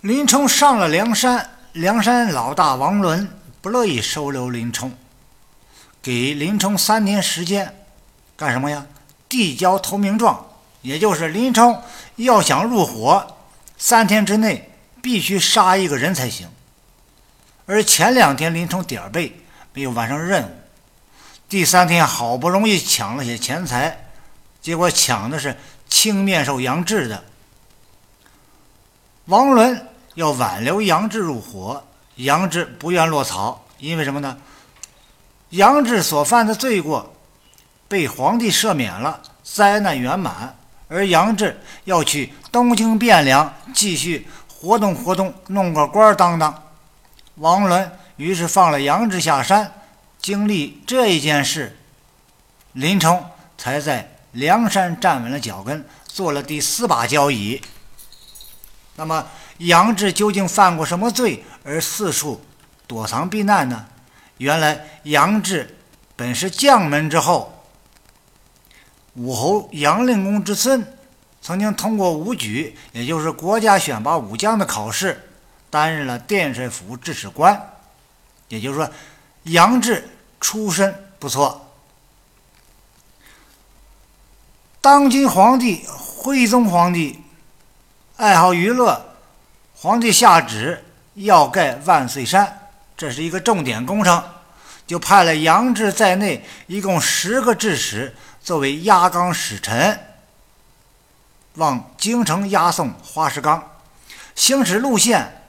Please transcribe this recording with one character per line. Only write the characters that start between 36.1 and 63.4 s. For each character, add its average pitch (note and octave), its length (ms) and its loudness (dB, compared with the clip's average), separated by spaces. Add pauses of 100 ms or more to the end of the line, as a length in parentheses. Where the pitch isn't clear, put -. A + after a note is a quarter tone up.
犯 A3+ 240 2
的 A3 80 -2
罪 A#3 260 -2
过 D3 320 -6 (760)
被 F3+ 180 -2
皇 D3+ 320 -2
帝 A#3 100 -2
赦 G#3 240 0
免 A#2+ 220 -2
了， B2+ 260 -6 (220)
灾 G#3 380 2
难 E3 180 -2
圆 B2+ 180 -2
满， C3 400 -8 (300)
而 F#3 180 -4
杨 F#3+ 320 2
志 F#3 240 -4 (220)
要 E3+ 220 -2
去 C#3+ 280 -4 (200)
东 A#3+ 240 4
京 A3+ 200 2
汴 G3+ 280 6
梁 C#3 280 4 (220)
继 F#3+ 220 0
续 D3 320 -6 (180)
活 G#3 320 -2
动 G3+ 160 0
活 F3 220 -4
动， F#3+ 180 -4 (140)
弄 F#3 260 -2
个 D3+ 140 2
官 G#3+ 180 4
儿 G#3 80 6
当 F3 240 2
当。 D#3 240 -2 (760)
王 F3+ 320 2
伦 F3+ 220 0 (240)
于 D#3+ 180 -6
是 E3+ 140 -4
放 F3 240 4
了 C#3+ 100 -2
杨 F3 300 0
志 F#3 100 -4
下 C#3+ 220 0
山。 G3 300 0 (480)
经 G3+ 260 -4
历 F#3 400 -4
这 B3 220 2
一 E3+ 120 2
件 D3 240 0
事， B2+ 320 -6 (960)
林 D#3+ 260 0
冲 F3 280 0 (300)
才 C#3 220 -6
在 C#3+ 360 -8 (140)
梁 F3+ 400 0
山 F3+ 300 -2
站 D3 240 0
稳 A#2 80 -8
了 C#3 80 -6
脚 G2 240 -10
跟， C#3+ 200 -8 (220)
做 F3+ 240 -6
了 C#3+ 100 -4
第 D3 200 -8
四 A3+ 260 -4
把 A#2+ 180 0
交 C#3+ 280 2
椅。 G#2+ 280 -6 (1400)
那 D#3 80 -12
么 D#3+ 220 -4 (320)
杨 F3 360 4
志 G3 180 -2
究 G#3+ 180 0
竟 F#3+ 180 -2
犯 F#3 280 4
过 D3+ 100 -4
什 - 100 -4
么 A3 140 -2
罪 G#3+ 340 -2 (200)
而 D3 160 -6
四 F3 320 -4
处 C3+ 280 -6 (460)
躲 A2 180 -10
藏 B2+ 240 -4
避 G#3 140 -4